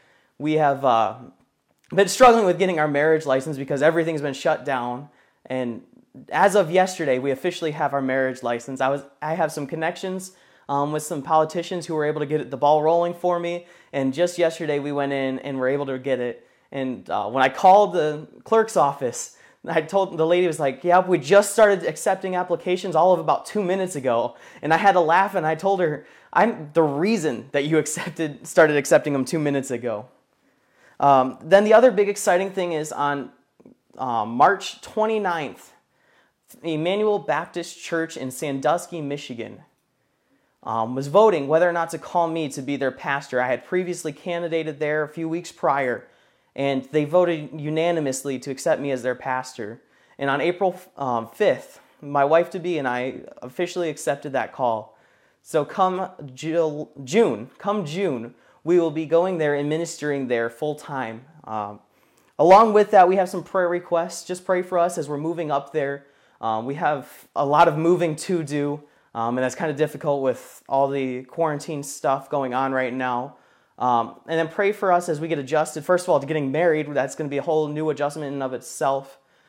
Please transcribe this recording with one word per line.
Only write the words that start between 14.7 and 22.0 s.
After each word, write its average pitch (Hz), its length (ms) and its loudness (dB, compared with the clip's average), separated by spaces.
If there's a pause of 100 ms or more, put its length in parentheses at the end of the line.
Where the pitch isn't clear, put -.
we 143 120 -6
went 143 220 -2
in 135 260 -2
and 135 200 -6
were 127 100 0
able 139 160 0
to 135 120 -6
get 131 220 -2
it. 120 260 -8 (280)
And, 131 360 -6
uh, 101 200 -2
when 131 120 0
I 135 60 8
called 190 460 6
the 151 340 -2 (160)
clerk's 220 320 2
office, 139 600 -2 (320)
I 165 140 0
told, 185 360 -2
the 160 80 2
lady 180 220 4
was 160 140 -4
like, 135 240 -2
"Yeah, 180 200 4
we 185 120 2
just 190 340 4
started 202 320 4
accepting 185 520 -2